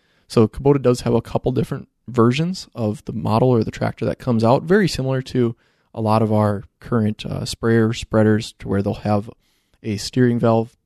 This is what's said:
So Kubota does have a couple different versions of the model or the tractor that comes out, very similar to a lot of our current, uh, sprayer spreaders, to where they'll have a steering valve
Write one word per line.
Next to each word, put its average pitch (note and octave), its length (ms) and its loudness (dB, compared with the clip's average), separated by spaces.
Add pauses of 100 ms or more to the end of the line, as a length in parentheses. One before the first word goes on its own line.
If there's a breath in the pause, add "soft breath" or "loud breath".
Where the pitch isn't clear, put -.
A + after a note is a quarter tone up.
(280)
So A2 200 2
Kubota C#3 320 0
does B2 220 0
have A#2+ 120 -2
a A2+ 80 2
couple - 300 -4
different - 360 -6 (200)
versions B2 640 0
of G#2+ 300 -4
the - 80 -12
model A2 380 0
or A2+ 120 4
the - 80 -2
tractor - 360 -6
that - 120 -4
comes A2+ 240 0
out, A#2 200 4
very F#3 260 2
similar C3 340 -4
to A#2+ 320 -2 (400)
a A2+ 60 -10
lot A2 220 2
of A2 100 0
our G#2 320 2 (160)
current, G#2+ 460 -2
uh, - 180 -6
sprayer A2+ 480 0
spreaders, G#2+ 680 2
to - 100 -16
where G2 140 0
they'll G2+ 120 -2
have G#2 360 -2 (520)
a G#2+ 160 -6
steering B2 400 0
valve A2+ 480 0